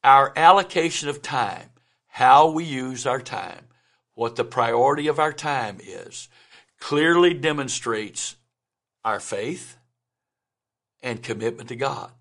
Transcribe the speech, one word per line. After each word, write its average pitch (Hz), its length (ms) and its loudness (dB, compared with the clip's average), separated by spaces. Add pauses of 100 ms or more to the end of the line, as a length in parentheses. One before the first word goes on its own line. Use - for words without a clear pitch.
Our 135 360 6
allocation 170 720 2
of 143 120 -8
time, 104 500 -6 (360)
how 139 440 6
we 160 120 -4
use 131 420 -8
our 131 140 -2
time, 92 480 -12 (460)
what 117 220 -4
the 120 80 -2
priority 123 640 0
of 151 120 -2
our 156 140 0
time 127 480 -6
is, - 480 -18 (500)
clearly 170 540 4
demonstrates 131 1000 -6 (680)
our 107 160 -2
faith 113 580 -10 (1200)
and 117 220 -8
commitment 117 460 -8
to 123 60 -10
God. - 460 -8